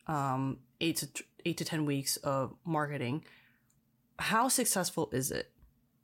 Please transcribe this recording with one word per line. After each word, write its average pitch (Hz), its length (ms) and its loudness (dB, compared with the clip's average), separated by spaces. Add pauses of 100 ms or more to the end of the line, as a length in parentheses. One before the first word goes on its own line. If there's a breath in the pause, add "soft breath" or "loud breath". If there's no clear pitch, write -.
um, 135 520 0 (220)
eight 160 160 2
to - 160 -6
t-, - 100 -10 (220)
eight 165 120 0
to 165 60 -4
ten 156 220 0
weeks 139 320 0
of 135 380 0 (100)
marketing. 147 580 0 (920 soft breath)
How 226 300 2
successful 185 640 2
is 131 180 0
it? - 220 -6 (500)